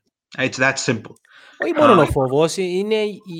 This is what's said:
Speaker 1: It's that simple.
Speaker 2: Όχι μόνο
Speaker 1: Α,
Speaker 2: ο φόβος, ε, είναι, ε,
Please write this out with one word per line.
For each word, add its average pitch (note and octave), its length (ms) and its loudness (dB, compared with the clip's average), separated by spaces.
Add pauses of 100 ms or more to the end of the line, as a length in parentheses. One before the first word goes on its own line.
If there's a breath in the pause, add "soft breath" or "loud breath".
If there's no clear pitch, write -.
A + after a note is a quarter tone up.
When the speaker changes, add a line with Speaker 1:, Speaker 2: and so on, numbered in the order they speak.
(380)
Speaker 1:
It's C3 200 -4
that C3 160 2 (100)
simple. A#2 300 -4 (480 soft breath)
Speaker 2:
Όχι E4+ 160 -2
μόνο C#4+ 140 6
Speaker 1:
Α, E3+ 100 6
Speaker 2:
ο C#3 40 4
φόβος, C#3+ 500 0
ε, F#3+ 60 -4
είναι, F#3+ 320 -2
ε, G#3+ 120 0 (340)